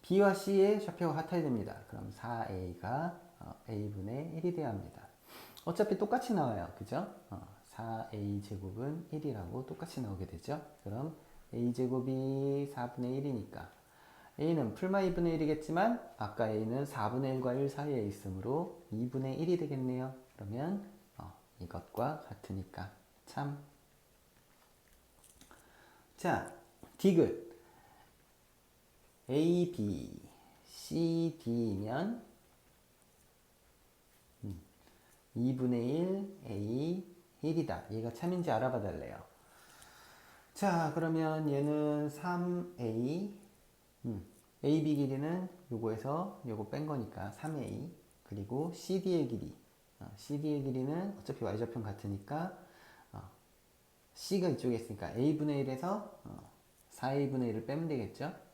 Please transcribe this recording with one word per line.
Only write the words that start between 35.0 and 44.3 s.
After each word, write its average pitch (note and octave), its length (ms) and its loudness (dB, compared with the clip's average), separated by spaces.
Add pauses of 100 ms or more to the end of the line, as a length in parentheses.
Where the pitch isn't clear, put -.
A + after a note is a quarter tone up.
이분의 B2 540 2
일, F#3+ 560 0
A, B2+ 600 -2 (360)
일이다. D3 500 0
얘가 A2+ 220 -2
참인지 E3+ 380 0
알아봐달래요. G#2 680 0 (1400)
자, E3+ 400 4
그러면 D#3+ 560 2
얘는 D3 600 4
삼 F3 680 -2
에이, B2+ 540 0 (720)
음, G2+ 200 -2 (380)